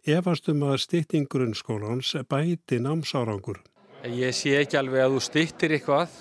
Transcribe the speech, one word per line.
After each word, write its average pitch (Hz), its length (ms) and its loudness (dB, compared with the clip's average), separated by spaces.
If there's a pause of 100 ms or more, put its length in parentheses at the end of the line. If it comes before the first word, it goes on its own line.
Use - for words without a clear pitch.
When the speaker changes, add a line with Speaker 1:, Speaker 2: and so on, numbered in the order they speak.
Speaker 1:
efast 175 420 2
um 147 140 2
að 139 180 2
stytting 156 480 0
grunnskólans 113 840 -4 (120)
bæti 151 540 -2
námsárangur. 120 800 -4 (440)
Speaker 2:
Ég 123 280 -2
sé 139 300 2
ekki 143 160 2
alveg 131 260 2
að 131 140 4
þú - 80 2
styttir 156 500 0
eitthvað 151 320 2 (120)